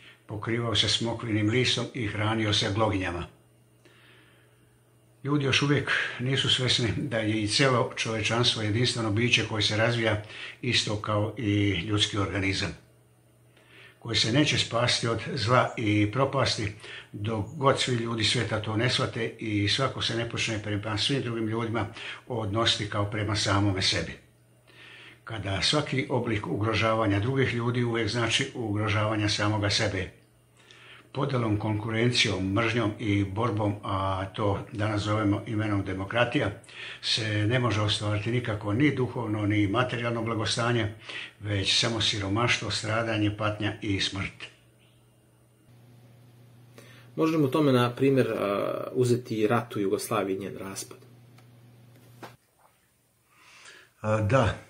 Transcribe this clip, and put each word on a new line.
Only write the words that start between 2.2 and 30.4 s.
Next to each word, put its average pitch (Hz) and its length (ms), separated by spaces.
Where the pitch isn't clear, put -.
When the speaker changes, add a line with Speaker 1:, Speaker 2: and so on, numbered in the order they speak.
Speaker 1:
se 104 220
gloginjama. 92 520
Ljudi 139 200
još 131 180
uvijek 143 280
nisu 127 280
svesni 123 480
da - 220
je 110 240
i 104 60
cijelo 127 480
čovječanstvo 113 680
jedinstveno 113 480
biće 117 380
koje 107 140
se 107 140
razvija 110 460
isto 113 340
kao 107 400
i 104 340
ljudski 104 480
organizam, 95 580
koji 113 180
se 110 160
neće 143 260
spasiti 120 500
od 113 120
zla 117 420
i 104 360
propasti 127 600
dok 104 340
god 135 240
svi 127 140
ljudi 113 300
svijeta 110 380
to 107 140
ne 120 140
shvate 117 360
i 104 300
svako 127 340
se 113 140
ne 117 140
počne 110 320
prema 104 360
svim 135 240
drugim 113 260
ljudima 113 380
odnositi 110 640
kao 104 200
prema 104 260
samome 101 460
sebi. 85 300
Kada 98 380
svaki 147 480
oblik 117 360
ugrožavanja 107 760
drugih 127 340
ljudi 120 300
uvijek 113 240
znači 117 460
ugrožavanja 107 720
samoga 104 420
sebe. 98 400